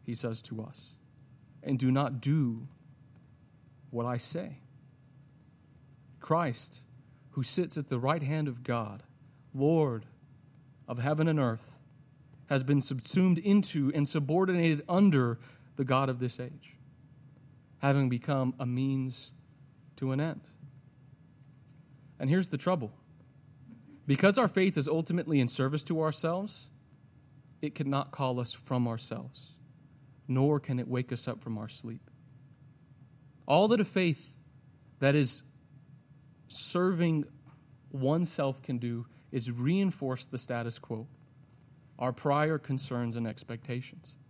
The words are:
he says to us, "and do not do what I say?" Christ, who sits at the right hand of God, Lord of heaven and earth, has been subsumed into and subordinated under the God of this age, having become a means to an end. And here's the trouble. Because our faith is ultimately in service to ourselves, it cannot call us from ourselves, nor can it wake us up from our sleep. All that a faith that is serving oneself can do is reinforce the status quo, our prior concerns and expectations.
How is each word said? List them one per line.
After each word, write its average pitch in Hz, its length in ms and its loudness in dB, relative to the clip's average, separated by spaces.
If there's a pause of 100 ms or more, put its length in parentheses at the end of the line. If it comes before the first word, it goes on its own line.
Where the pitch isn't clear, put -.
he 120 100 -8
says 113 300 -6
to 110 180 -10
us, - 340 -18 (680)
"and 135 160 0
do 131 100 4
not 131 320 2
do 131 460 0 (1200)
what 117 160 -4
I 123 120 -2
say?" - 400 -8 (1600)
Christ, - 600 -2 (500)
who 135 120 -4
sits 170 340 -2
at 147 100 -6
the 127 120 -2
right 143 220 0
hand 151 280 -2
of 123 140 -10
God, 113 400 -4 (500)
Lord 139 520 2 (800)
of 117 120 -8
heaven 151 280 2
and 156 120 2
earth, 113 400 -2 (680)
has 135 160 2
been 143 180 4
subsumed 170 580 2
into 190 560 2
and 147 120 2
subordinated 165 840 2
under 156 500 6 (380)
the 135 80 0
God 131 240 2
of 123 100 -4
this 123 180 -4
age, - 380 -14 (1000)
having 139 320 2
become 131 500 -2
a 131 60 -4
means 131 680 -4 (640)
to 131 160 -4
an 131 80 -2
end. 160 220 -4 (1800)
And 135 100 0
here's 180 200 2
the 147 80 -4
trouble. 143 340 -2 (1120)
Because 190 320 4
our 233 120 4
faith 190 280 2
is 143 120 -2
ultimately 160 500 0
in 123 80 4
service 139 380 -2
to 160 160 -2
ourselves, 165 680 -4 (920)
it 147 140 -6
cannot 139 360 -2
call 127 280 -2
us 120 120 -4
from 123 360 0
ourselves, - 680 -8 (720)
nor 139 320 2
can 131 200 -4
it 123 80 -6
wake 127 260 -4
us - 140 -8
up 113 120 -8
from 113 180 -8
our 107 120 -8
sleep. - 400 -14 (1400)
All 185 240 6
that 233 100 4
a 208 60 4
faith - 480 0 (680)
that 139 160 4
is 139 280 0 (1040)
serving 170 800 0 (640)
oneself 143 720 0
can 127 180 -6
do 117 260 -6 (260)
is 123 180 -4
reinforce 135 760 -2
the - 120 -10
status 120 420 -6
quo, 117 280 -10 (880)
our 127 140 -2
prior 151 460 0
concerns 123 580 -4
and 117 120 -4
expectations. - 880 -10 (120)